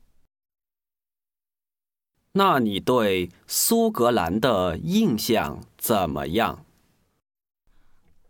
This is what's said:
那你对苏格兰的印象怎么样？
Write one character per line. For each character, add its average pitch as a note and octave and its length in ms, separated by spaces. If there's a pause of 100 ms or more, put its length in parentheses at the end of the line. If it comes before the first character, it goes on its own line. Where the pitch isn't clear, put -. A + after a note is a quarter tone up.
(2250)
那 F#3 260
你 G#2 220
对 G2 500 (160)
苏 A3+ 420
格 A#2+ 220
兰 F#2+ 300
的 F#2 360
印 F3 400
象 F2 440 (180)
怎 F#2+ 320
么 C#2 200
样？ G2 340 (1700)